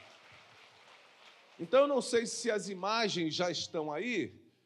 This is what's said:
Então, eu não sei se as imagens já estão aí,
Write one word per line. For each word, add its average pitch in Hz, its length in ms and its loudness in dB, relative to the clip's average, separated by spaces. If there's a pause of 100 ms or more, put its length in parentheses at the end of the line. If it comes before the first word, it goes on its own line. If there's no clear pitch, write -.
(1600)
Então, 208 220 6
eu 285 60 6
não 269 140 2
sei 233 240 0
se - 260 -4
as 196 160 -2
imagens 185 640 -2
já 180 160 0
estão 156 420 -4
aí, 175 420 -4 (320)